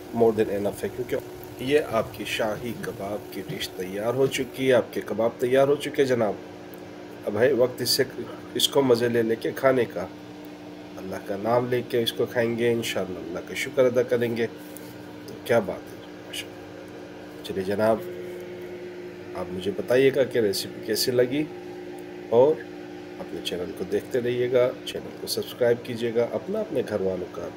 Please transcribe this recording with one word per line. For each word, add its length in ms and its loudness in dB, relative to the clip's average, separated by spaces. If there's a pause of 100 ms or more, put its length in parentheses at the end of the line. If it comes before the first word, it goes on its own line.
(160)
more 180 6
than 180 2
enough 320 -2
है, 60 0
क्योंकि 260 -6 (480)
ये 160 4 (140)
आपकी 340 0
शाही 440 -2 (140)
कबाब 340 -4 (140)
की 160 -8
dish 280 -6
तैयार 380 -2
हो 140 4
चुकी 380 -2
है, 60 8
आपके 280 2
कबाब 400 0
तैयार 260 6
हो 100 6
चुके 240 0
हैं 80 4
जनाब। 280 2 (920)
अब 100 -2
है 160 6
वक्त 280 2
इससे, 240 2 (520)
इसको 240 4
मज़े 280 6
ले 140 4
लेके 300 0
खाने 340 6
का, 220 -4 (880)
अल्लाह 220 -8
का 200 -4
नाम 300 2
लेके 340 2
इसको 220 0
खाएंगे, 460 2
इंशाल्लाह 520 -2
अल्लाह 200 -6
का 140 -10
शुक्र 280 4
अदा 200 4
करेंगे। 420 2
तो 880 -12 (140)
क्या 140 6
बात 220 -4
है, 140 -14 (300)
माशाल्लाह। 1160 -12
चलिए 220 -4
जनाब, 320 4 (1400)
आप 140 -6
मुझे 220 -2
बताइएगा 500 6
कि 180 0
recipe 460 0
कैसी 240 0
लगी 320 4 (920)
और 180 8 (680)
अपने 220 -8
चैनल 380 -4
को 60 -4
देखते 340 0
रहिएगा, 480 4 (200)
चैनल 340 -8
को 60 -8
सब्सक्राइब 600 2
कीजिएगा, 360 0 (100)
अपना, 260 -2
अपने 240 -2
घर 180 -2
वालों 240 0 (100)
का, 220 -6